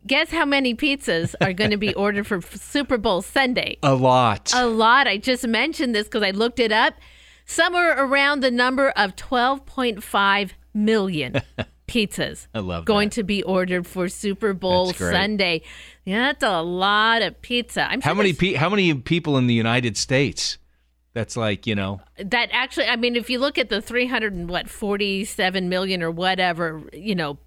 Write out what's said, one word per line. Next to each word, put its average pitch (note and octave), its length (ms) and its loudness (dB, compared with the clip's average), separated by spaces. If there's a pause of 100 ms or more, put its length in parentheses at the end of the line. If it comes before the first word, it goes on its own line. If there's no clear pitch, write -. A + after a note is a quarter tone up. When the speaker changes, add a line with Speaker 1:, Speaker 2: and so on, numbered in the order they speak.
Speaker 1:
Guess C#4+ 240 0
how D#4+ 160 0
many C4+ 280 2
pizzas A3 680 -2
are F#3+ 100 0
gonna G#3 240 0
be G3+ 180 -2
Speaker 2:
<laughs> - 20 -6
Speaker 1:
ordered G3+ 300 0
for G3+ 120 -2
f-, - 180 -10
Super C#4 400 -2
Bowl G3+ 240 2
Sunday? B3 600 -2
Speaker 2:
A C#3 120 4
lot. B2+ 600 4
Speaker 1:
A B3 100 2
lot. A#3 400 6
I G3+ 120 0
just B3 280 -2
mentioned A#3+ 480 0
this G#3 140 0
'cause A3 140 -2
I G3 80 2
looked A3+ 300 0
it A3+ 120 0
up. A3+ 220 2 (500)
Somewhere F4 500 2 (100)
around C#4 360 2
the C4 100 2
number B3+ 400 2
of G3 260 0
twelve C4+ 480 0
point A3+ 380 -4
five G3 500 2 (220)
million F#3+ 680 0 (220)
Speaker 2:
<laughs> - 260 -12
Speaker 1:
pizzas - 680 -4
Speaker 2:
I - 40 -4
love E3+ 260 -4
Speaker 1:
going G#3 240 2
Speaker 2:
that. G#3 60 -8
Speaker 1:
to A#3 80 -4
be G3 200 -4
ordered F3+ 440 -2
for F3+ 240 -4
Super G3+ 420 -4
Bowl F#3 360 0
Speaker 2:
That's F3+ 100 -4
great. F3 140 0
Speaker 1:
Sunday. F#3 500 0 (420)
Yeah, G#3 200 0 (100)
that's C#4+ 100 -4
a F#3+ 160 2
lot G#3 640 2
of F3+ 180 -4
pizza. A#3 500 -4
I'm F3 120 -4
Speaker 2:
How C#3+ 80 0
Speaker 1:
sure F3 60 0
Speaker 2:
many G3+ 160 2
Speaker 1:
there's D3 60 -4
Speaker 2:
pe-, F#3 160 2
how D3 140 0
many F#3+ 240 2
people D3+ 460 0
in B2+ 80 4
the A#2+ 80 4
United A#2 420 0
States? - 640 -2 (560)
That's A#2 240 -6
like, G#2+ 280 -2
you A2 80 0
know. G2 280 -4 (200)
Speaker 1:
That A3+ 300 -2
actually, C4 360 -2
I A#3+ 80 0
mean, A#3+ 200 0
if A#3 140 -4
you B3+ 80 -2
look C#4+ 180 0
at C4 140 0
the G3+ 100 -2
three A#3+ 260 -2
hundred A3 280 -2
and F3 160 -8
what, F3+ 180 -4
forty-seven G3 1000 -2
million F#3 320 -2
or E3 80 -2
whatever, E3+ 720 -2 (100)
you G3 220 -6
know, D3+ 320 -4